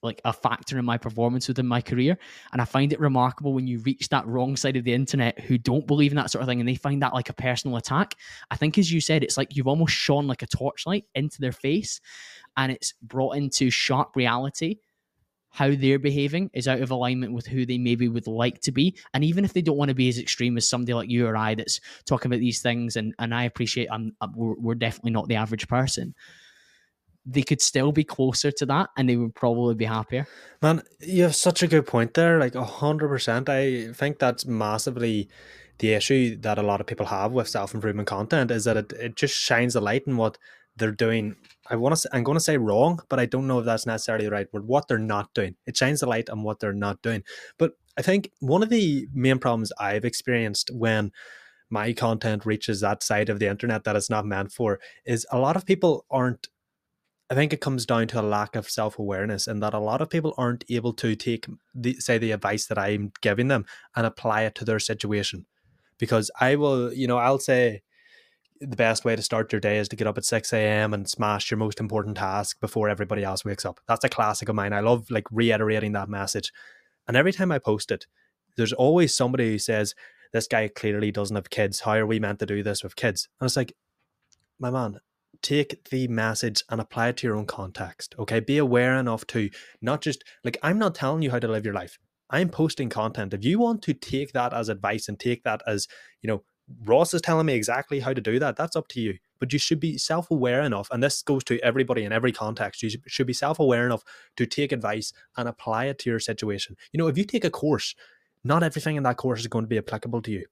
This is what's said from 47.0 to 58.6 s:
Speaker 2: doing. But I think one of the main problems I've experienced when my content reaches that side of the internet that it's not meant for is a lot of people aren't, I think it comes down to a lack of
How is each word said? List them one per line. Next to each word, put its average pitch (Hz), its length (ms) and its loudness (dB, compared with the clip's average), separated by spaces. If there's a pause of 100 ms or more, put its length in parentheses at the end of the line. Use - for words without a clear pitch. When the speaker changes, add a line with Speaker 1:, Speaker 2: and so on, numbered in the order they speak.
Speaker 2:
doing. 113 240 -4 (320)
But 165 160 2 (240)
I 143 60 -4
think 190 280 2 (100)
one 147 220 4
of 220 60 0
the 180 460 2
main 131 240 4
problems 117 420 0
I've 104 240 -2
experienced 117 680 -2
when 110 420 2 (580)
my 110 240 0
content 113 500 0
reaches 107 380 -2
that 104 200 0
side 104 280 0
of 101 80 -2
the 104 100 0
internet 107 360 -2
that 104 120 0
it's 101 140 -2
not 107 160 -2
meant 98 260 -4
for 107 260 -2 (280)
is 117 260 -2
a 127 60 0
lot 143 180 2
of 190 80 -4
people 185 460 2
aren't, 127 380 0 (840)
I 127 40 -2
think 147 200 2
it - 80 -8
comes 127 240 -2
down 113 220 2
to 113 120 -2
a - 20 0
lack 104 320 0
of 110 140 -6